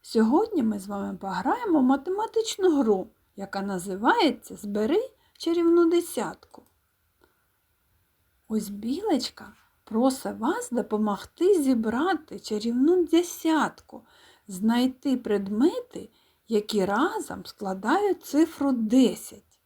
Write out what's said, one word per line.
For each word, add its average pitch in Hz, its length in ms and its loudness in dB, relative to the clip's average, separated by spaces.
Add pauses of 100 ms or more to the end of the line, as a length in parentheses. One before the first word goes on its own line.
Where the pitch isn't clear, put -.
Сьогодні 294 600 2
ми 214 160 0
з 190 80 -12
вами 202 300 -8
пограємо 269 640 -2
в 269 40 4
математичну 370 960 0
гру, 214 300 0 (280)
яка 196 260 -8
називається 202 920 -2
"Збери 220 540 -2 (260)
чарівну 339 540 4
десятку". - 720 -4 (1900)
Ось 214 200 -4
Білочка 233 840 -4 (320)
просить 220 540 -2
вас 370 320 -4
допомогти 220 920 0
зібрати 254 800 0
чарівну 247 640 2
десятку, 320 1000 -2 (460)
знайти 240 680 0
предмети, 214 960 -2 (380)
які 214 360 0
разом 240 640 -2
складають 220 760 -2
цифру 285 480 2
десять. 226 920 0